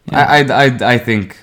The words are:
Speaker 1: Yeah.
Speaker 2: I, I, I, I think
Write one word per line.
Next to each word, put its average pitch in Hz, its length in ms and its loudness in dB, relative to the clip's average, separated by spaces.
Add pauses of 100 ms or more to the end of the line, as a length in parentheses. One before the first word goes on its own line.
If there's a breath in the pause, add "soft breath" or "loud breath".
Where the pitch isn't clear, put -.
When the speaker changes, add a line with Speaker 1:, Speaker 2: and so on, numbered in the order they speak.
(120)
Speaker 1:
Yeah. 143 160 2
Speaker 2:
I, 147 120 4
I, 139 240 2
I, 123 300 0
I 120 40 0
think 110 440 -4